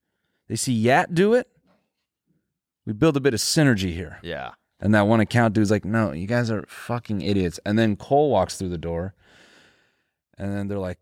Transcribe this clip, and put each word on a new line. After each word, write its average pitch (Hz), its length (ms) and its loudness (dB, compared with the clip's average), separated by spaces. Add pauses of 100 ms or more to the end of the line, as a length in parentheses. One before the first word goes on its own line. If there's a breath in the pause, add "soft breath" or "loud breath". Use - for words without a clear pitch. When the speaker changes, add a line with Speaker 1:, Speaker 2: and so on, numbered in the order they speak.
(480)
Speaker 1:
They - 80 -8
see 127 180 -4
Yat 127 420 2
do 202 180 4
it. 247 140 2 (1400)
We 113 80 -4
build 147 240 4
a - 20 -2
bit 131 140 4
of 104 60 -2
synergy 107 540 2
here. 82 300 -10
Speaker 2:
Yeah. 71 280 -10 (280)
Speaker 1:
And 104 160 2
that 104 80 6
one 113 160 4
account 113 340 2
dude's 104 160 2
like, 107 160 0
"No, 104 260 -2
you 82 140 -8
guys 120 240 -2
are 104 180 -6
fucking 113 540 -8
idiots." 92 420 0
And 104 140 0
then 110 180 2
Cole 143 360 0
walks 92 260 0
through 92 120 -6
the 87 100 -6
door. 85 340 -6 (1300 soft breath)
And 98 180 -6
then 98 100 -4
they're 101 120 -4
like, 92 220 -6